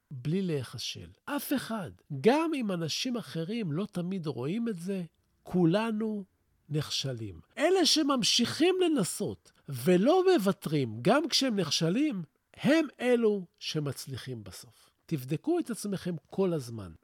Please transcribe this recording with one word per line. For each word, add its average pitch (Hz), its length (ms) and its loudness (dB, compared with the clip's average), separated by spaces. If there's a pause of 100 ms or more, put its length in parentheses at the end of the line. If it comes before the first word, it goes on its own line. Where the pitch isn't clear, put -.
(100)
בלי 147 320 -2
להיכשל. 123 680 -6 (140)
אף 285 280 -4
אחד. 220 380 -4 (300)
גם 302 340 4
אם 226 180 -2
אנשים 175 440 -4
אחרים 175 560 -6
לא 190 200 -2
תמיד 175 340 -4
רואים 170 420 -4
את 196 100 -6
זה, 185 260 -6 (380)
כולנו 214 800 2 (440)
נכשלים. 117 720 -4 (180)
אלה 349 280 4
שממשיכים 277 920 2
לנסות 208 720 -2 (160)
ולא 185 640 4
מוותרים 147 720 2
גם 269 260 4
כשהם 254 280 0
נכשלים, 185 640 0 (340)
הם 311 300 4 (140)
אלו 233 460 2 (120)
שמצליחים 131 840 -6
בסוף. - 460 -20 (160)
תבדקו 156 520 -2
את - 120 -4
עצמכם 190 440 -6 (120)
כל 190 260 0
הזמן. 117 400 -6 (120)